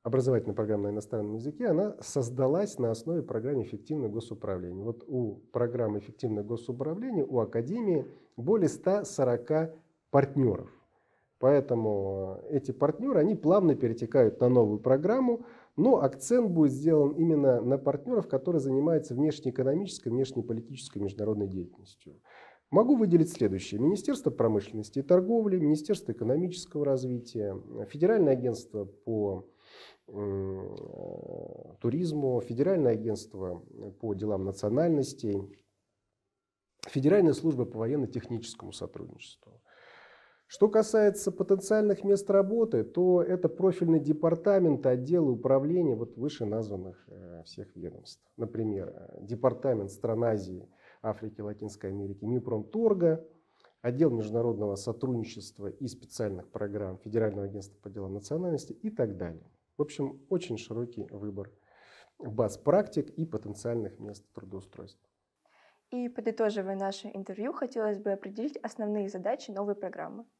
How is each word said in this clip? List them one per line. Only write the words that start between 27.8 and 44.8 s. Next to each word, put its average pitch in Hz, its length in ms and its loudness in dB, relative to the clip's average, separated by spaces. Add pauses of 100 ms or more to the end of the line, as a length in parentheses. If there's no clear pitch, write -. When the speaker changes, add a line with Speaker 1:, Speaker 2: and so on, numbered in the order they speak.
Speaker 1:
Федеральное 170 480 4
агентство 117 500 -2
по, 101 640 -4 (600)
м, 98 680 -6
э, 50 1040 -14
туризму, 139 600 0
Федеральное 139 520 2
агентство 98 680 -6 (380)
по 110 120 -2
делам 98 300 -2
национальностей, 117 960 0 (1500)
Федеральная 156 460 6
служба 139 300 0
по 110 160 -6
военно-техническому 113 920 -4
сотрудничеству. - 880 -16 (880)
Что 208 160 4
касается 214 640 4
потенциальных 196 720 2
мест 196 240 2
работы, 196 560 4
то 180 380 4
это 180 280 0
профильные 175 520 4
департаменты, 160 880 4